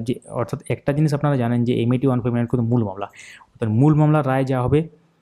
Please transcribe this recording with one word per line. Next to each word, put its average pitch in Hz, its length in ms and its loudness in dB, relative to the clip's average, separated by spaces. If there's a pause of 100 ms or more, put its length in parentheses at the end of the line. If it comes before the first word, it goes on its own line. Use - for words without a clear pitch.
যে 117 100 -4 (160)
অর্থাৎ 120 300 -6 (100)
একটা 180 240 -4
জিনিস 156 200 0
আপনারা 143 240 0
জানেন 120 260 0
যে 117 200 0
এমএটি 127 240 0
ওয়ান 123 140 0
ফাইভ 120 120 -2
নাইন 120 120 0
কিন্তু 120 220 -2
মূল 117 160 2
মামলা, 98 220 -6 (360)
অর্থাৎ - 280 -6
মূল 135 240 4
মামলার 151 340 2
রায় 135 160 0
যা 131 180 -2
হবে 147 280 0 (320)